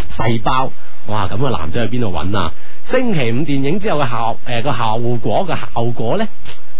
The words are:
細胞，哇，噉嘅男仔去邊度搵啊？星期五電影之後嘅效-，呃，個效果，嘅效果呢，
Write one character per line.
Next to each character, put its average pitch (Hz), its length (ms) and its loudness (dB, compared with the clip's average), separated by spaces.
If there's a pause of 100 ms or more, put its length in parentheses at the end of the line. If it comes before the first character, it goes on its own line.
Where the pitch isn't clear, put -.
細 117 360 0
胞， 131 280 0 (360)
哇， 104 200 0
噉 104 100 0
嘅 135 120 2
男 80 220 0
仔 113 160 0
去 110 100 0
邊 123 40 0
度 101 120 0
搵 87 240 0
啊？ 87 140 0 (320)
星 254 280 0
期 131 200 0
五 117 60 0
電 139 300 0
影 180 120 0
之 208 120 -2
後 151 80 -2
嘅 139 80 -2
效-， 113 380 -2
呃， 120 160 0
個 143 100 -2
效 113 280 -2
果， 120 500 0
嘅 139 60 -2
效 - 360 0
果 117 260 0
呢， 214 100 -2 (520)